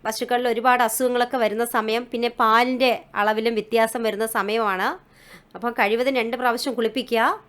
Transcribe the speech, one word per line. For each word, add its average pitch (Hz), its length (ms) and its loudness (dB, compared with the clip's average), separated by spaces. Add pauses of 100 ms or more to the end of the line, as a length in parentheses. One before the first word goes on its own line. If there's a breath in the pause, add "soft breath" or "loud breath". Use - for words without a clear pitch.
പശുക്കളിൽ 247 480 -2
ഒരുപാട് 247 340 2
അസുഖങ്ങളൊക്കെ 247 580 0
വരുന്ന 214 200 0 (100)
സമയം, 220 280 0 (100)
പിന്നെ 233 180 -2 (100)
പാലിൻ്റെ 247 520 4 (280)
അളവിലും 214 380 0
വ്യത്യാസം 226 480 0
വരുന്ന 214 200 -2 (100)
സമയമാണ്. 208 520 0 (680 loud breath)
അപ്പം 226 240 -4
കഴിവതും 233 400 0
രണ്ട് 233 200 -2
പ്രാവശ്യം 247 380 -2
കുളിപ്പിക്കുക 226 440 0 (260)